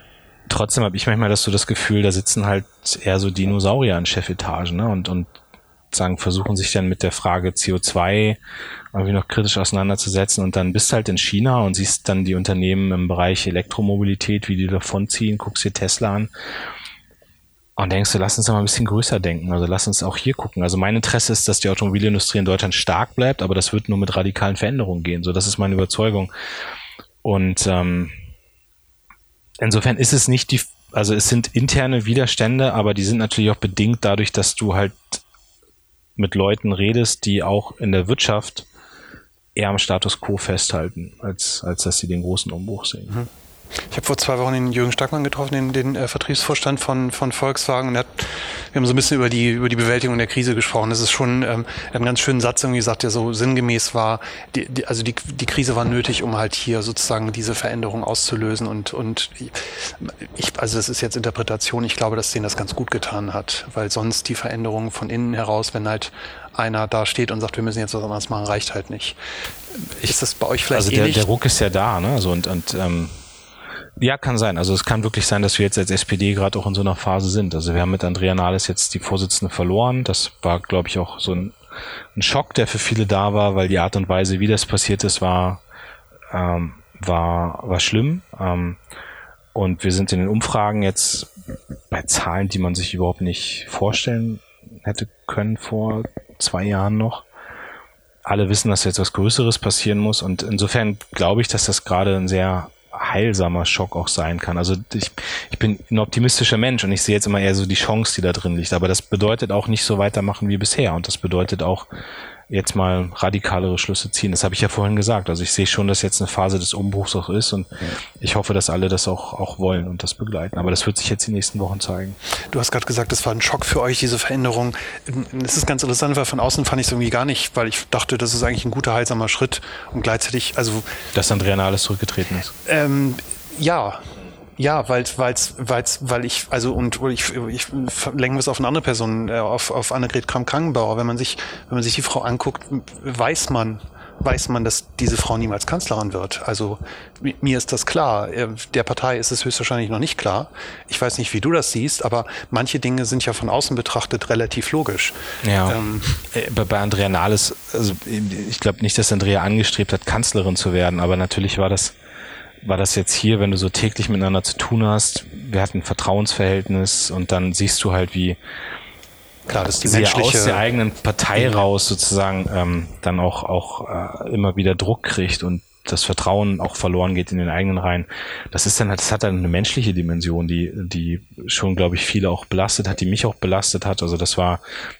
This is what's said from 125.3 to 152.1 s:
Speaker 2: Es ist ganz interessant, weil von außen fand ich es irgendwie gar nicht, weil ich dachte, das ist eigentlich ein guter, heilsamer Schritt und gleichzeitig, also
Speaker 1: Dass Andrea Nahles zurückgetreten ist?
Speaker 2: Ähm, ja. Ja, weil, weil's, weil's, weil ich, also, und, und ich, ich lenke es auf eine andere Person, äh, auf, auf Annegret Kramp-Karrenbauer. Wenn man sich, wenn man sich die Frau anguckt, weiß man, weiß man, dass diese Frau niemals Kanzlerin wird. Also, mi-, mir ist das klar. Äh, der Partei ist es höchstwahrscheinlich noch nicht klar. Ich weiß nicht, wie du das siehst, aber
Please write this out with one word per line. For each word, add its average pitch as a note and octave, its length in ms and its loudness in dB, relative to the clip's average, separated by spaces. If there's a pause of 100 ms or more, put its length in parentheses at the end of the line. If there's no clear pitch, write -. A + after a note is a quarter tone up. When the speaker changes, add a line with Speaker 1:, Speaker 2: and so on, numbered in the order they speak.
Speaker 2:
Es B2 100 0
ist D#3+ 100 2
ganz C#3 180 0
interessant, C#3 340 2
weil C3+ 80 2
von C3 160 -2
außen B2+ 240 2
fand C3 160 2
ich B2 60 0
es - 40 2
irgendwie A#2+ 180 0
gar A#2+ 140 2
nicht, - 320 -2
weil A#2 140 0
ich - 200 -4
dachte, B2+ 280 0
das A#2 160 0
ist A#2+ 100 0
eigentlich A#2+ 220 0
ein A#2+ 60 0
guter, B2 220 0
heilsamer A2+ 360 0
Schritt - 320 0 (320)
und B2+ 80 -4
gleichzeitig, A2+ 560 -2
also A2 260 0 (300)
Speaker 1:
Dass F#2+ 180 2
Andrea G2 240 4
Nahles G2 280 2
zurückgetreten F#2+ 540 -2
ist? - 140 -6 (160)
Speaker 2:
Ähm, C#3 480 2 (440)
ja. D3 420 -2 (560)
Ja, C#3 320 0
weil, B2 160 2 (100)
weil's, B2 420 0
weil's, A#2+ 440 -2
weil B2 220 -2
ich, - 280 -4
also, B2+ 220 0
und, B2 280 -2
und C3 80 0
ich, - 240 -2 (160)
ich A#2+ 160 -6 (500)
lenke C3 220 2
es C3 100 0
auf C3 120 -2
eine B2+ 80 0
andere D3+ 160 0
Person, A2+ 440 0
äh, A#2 120 -2
auf, A2+ 320 -2
auf A#2+ 200 -2
Annegret B2+ 360 -2
Kramp-Karrenbauer. B2 680 0
Wenn A#2+ 100 0
man A#2+ 100 0
sich, B2+ 200 -4 (300)
wenn B2 100 -2
man A#2+ 60 0
sich A2+ 120 0
die C#3 80 -2
Frau - 180 -2
anguckt, B2 440 -4 (360)
weiß C3 480 0
man, A2 300 0 (400)
weiß C3 300 0
man, A#2+ 140 0
dass A2+ 220 -2 (140)
diese A#2+ 180 2
Frau - 200 0
niemals G#2+ 280 -2
Kanzlerin A2 480 -2
wird. F#2+ 340 -6
Also, G#2 300 -2 (440)
mi-, C#3 200 -2
mir C3+ 160 2
ist - 140 -2
das - 160 -2
klar. A2+ 440 0
Äh, A#2 180 -2 (260)
der A#2 80 4
Partei B2+ 340 0
ist A2+ 140 -2
es A#2+ 140 -2
höchstwahrscheinlich A#2+ 440 0
noch A2 100 -2
nicht D#3 200 -2
klar. G#2+ 320 0 (380)
Ich - 120 -2
weiß B2 160 2
nicht, B2 160 -4
wie G#2+ 80 0
du C#3+ 100 2
das E3 200 2
siehst, A#2+ 340 -2
aber A#2 200 0 (260)